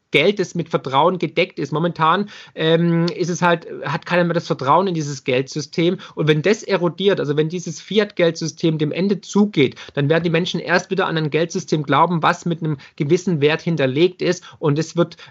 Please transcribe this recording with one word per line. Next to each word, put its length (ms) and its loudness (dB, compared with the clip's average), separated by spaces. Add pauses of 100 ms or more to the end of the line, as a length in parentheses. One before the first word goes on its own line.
(120)
Geld, 280 2
das 160 -4
mit 140 -4
Vertrauen 500 2
gedeckt 400 -2
ist. 140 -6
Momentan, 560 0 (240)
ähm, 540 2
ist 200 -4
es 140 -4
halt, 260 2 (160)
hat 220 -6
keiner 180 2
mehr 120 0
das 120 -4
Vertrauen 400 2
in 60 -2
dieses 320 -6
Geldsystem. 720 -2 (160)
Und 160 -2
wenn 120 4
das 220 0
erodiert, 560 0
also 160 -2
wenn 140 0
dieses 320 -10
Fiat-Geldsystem 960 0
dem 160 -2
Ende 260 0
zugeht, 560 2 (180)
dann 140 0
werden 160 2
die 60 0
Menschen 320 -2
erst 280 0
wieder 180 0
an 100 -2
ein 140 -2
Geldsystem 520 -2
glauben, 400 2
was 220 0
mit 180 -4
einem 140 -2 (180)
gewissen 460 0
Wert 200 2
hinterlegt 600 0
ist. 240 -2 (140)
Und 200 0
es 160 -4
wird 220 0 (140)